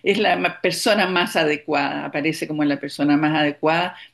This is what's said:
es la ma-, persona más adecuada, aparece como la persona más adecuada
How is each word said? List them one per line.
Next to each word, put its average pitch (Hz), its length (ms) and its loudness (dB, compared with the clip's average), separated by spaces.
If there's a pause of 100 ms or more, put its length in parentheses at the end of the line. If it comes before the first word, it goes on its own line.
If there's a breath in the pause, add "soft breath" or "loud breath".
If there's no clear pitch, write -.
es 196 160 2
la 180 180 4
ma-, 180 240 -2
persona 190 460 2
más 180 300 0
adecuada, 147 680 0
aparece 151 420 -4
como 151 160 -2
la 143 160 0
persona 147 360 0
más 151 220 2
adecuada 156 580 0 (180 loud breath)